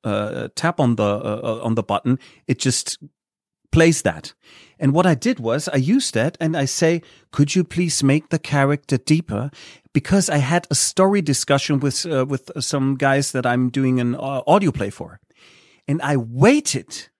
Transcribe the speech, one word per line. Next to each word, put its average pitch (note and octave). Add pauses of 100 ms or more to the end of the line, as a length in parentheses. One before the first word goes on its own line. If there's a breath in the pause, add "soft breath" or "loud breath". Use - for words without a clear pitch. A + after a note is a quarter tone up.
uh, G#2+
tap E3
on A#2+
the, G#2+
uh, G#2
uh, A2+
on A2+
the A2
button, C3+ (300 soft breath)
it -
just - (760)
plays E3
that. D#2+ (460 soft breath)
And C#3
what F3+
I F3
did A3
was B2
I C#3+
used F3
that A#2+
and D#3+
I C#3
say, E3 (300 soft breath)
"Could C#3+
you F#3
please E3+
make C#3+
the D#3+
character C#3
deeper?" C#3 (440 loud breath)
Because F#3
I D3+
had D#3
a C#3+
story G3
discussion C#3+
with, C#3
uh, C#3
with C#3
some C3+
guys C3+
that B2+
I'm B2
doing B2+
an, A#2+
uh, C3+
audio F3+
play G2+
for. E2+ (680 soft breath)
And C#3+
I C#3
waited C3 (100)